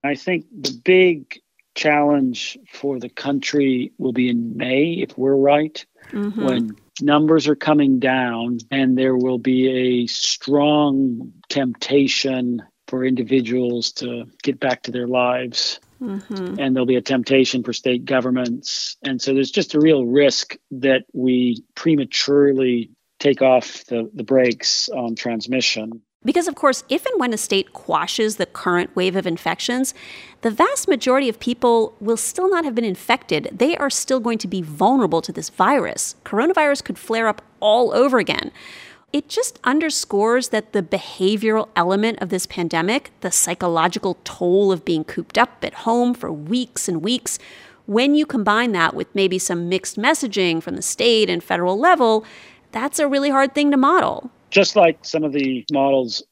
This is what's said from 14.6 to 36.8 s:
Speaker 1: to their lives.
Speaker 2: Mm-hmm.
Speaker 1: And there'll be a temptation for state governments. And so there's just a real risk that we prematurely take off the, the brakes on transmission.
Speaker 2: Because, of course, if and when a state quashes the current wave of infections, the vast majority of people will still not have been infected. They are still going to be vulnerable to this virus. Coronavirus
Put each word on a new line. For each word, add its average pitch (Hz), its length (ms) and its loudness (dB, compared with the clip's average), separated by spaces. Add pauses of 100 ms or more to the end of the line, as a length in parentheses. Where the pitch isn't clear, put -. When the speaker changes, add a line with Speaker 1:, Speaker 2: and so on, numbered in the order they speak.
Speaker 1:
to 120 80 -10
their 123 160 -4
lives. 123 720 -2 (220)
Speaker 2:
Mm-hmm. 196 580 -8
Speaker 1:
And 131 160 0
there'll 127 100 0
be 127 120 2
a 117 40 0
temptation 131 600 0
for 123 80 -6
state 123 320 -4
governments. 127 1000 -4
And 131 180 -4
so 135 120 -2
there's 135 180 0
just - 240 -2
a 147 40 4
real 147 260 4
risk 131 520 2 (140)
that 131 320 0 (100)
we 123 500 0 (120)
prematurely 135 1160 2 (280)
take 139 220 2
off 127 440 2
the, 113 280 -4
the 120 100 -10
brakes 127 680 0
on 117 260 -4
transmission. 113 880 -4 (220)
Speaker 2:
Because, 330 240 0
of 311 80 -6
course, 269 340 0
if 277 160 -2
and 508 140 -2
when 247 140 0
a 214 40 -4
state - 360 -2
quashes 190 640 -2
the 185 100 -2
current - 500 -2
wave 185 200 -2
of 190 100 -2
infections, 185 680 -4 (480)
the 226 100 0
vast 427 360 0
majority 262 420 0
of 220 100 -8
people 233 600 0
will 220 180 -2
still 370 320 -2
not 339 160 0
have 247 100 -4
been 233 100 -2
infected. 180 640 -4
They 285 260 0
are 277 120 -2
still - 300 -2
going 226 200 -2
to 202 80 -8
be 185 140 -4
vulnerable 165 600 2
to - 80 -12
this - 180 -10
virus. - 640 -2 (100)
Coronavirus 294 580 0